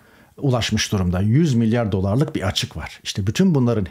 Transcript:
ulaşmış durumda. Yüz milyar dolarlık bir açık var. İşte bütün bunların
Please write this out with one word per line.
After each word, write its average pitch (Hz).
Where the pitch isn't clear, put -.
ulaşmış 120
durumda. 90
Yüz 127
milyar 113
dolarlık 98
bir -
açık -
var. -
İşte 98
bütün 180
bunların 120